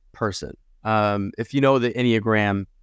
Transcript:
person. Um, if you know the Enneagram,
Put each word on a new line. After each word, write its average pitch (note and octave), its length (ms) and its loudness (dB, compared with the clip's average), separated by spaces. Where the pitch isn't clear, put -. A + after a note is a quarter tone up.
person. - 440 -8
Um, G#2 540 0
if A2+ 160 -8
you C#3 80 0
know C3+ 180 4
the A#2+ 140 0
Enneagram, G#2+ 760 0